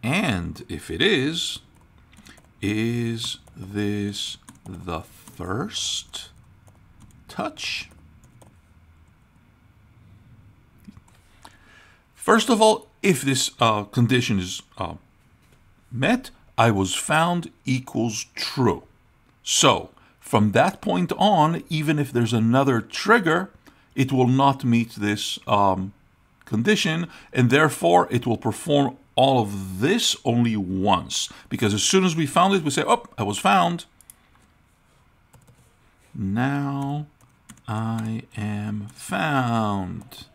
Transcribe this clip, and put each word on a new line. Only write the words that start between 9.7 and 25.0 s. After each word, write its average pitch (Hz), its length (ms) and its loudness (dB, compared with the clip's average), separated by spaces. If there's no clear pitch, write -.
First - 340 2
of 220 140 4
all, 220 260 4
if 165 200 2
this, 135 360 0
uh, 107 260 2
condition 120 540 2
is, 90 240 -6
uh, 82 160 -8
met, 175 400 -2
I 117 140 6
was 95 240 0
found 170 560 0
equals 120 720 -4
true. 110 500 -2
So, 98 480 2
from 107 320 2
that 147 280 2
point 180 380 -2
on, 170 500 2
even 156 300 0
if 143 140 -2
there's 120 200 0
another 120 480 2
trigger, 190 720 0
it 131 180 0
will 127 160 4
not 135 360 2
meet 117 300 2
this, 104 520 -2